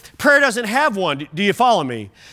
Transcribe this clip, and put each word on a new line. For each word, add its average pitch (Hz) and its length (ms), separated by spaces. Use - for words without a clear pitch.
Prayer 285 240
doesn't 240 240
have 247 320
one. 160 220
Do, 147 160
do 175 80
you 202 100
follow 226 320
me? 113 260